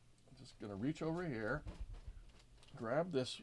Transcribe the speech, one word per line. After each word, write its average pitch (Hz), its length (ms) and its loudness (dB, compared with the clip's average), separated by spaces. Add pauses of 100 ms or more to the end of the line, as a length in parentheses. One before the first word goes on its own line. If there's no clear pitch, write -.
(280)
I'm - 100 -18
just - 220 -16
gonna 104 160 -2
reach 135 260 2
over 165 220 2
here, 123 400 2 (1120)
grab 143 360 4
this 131 320 2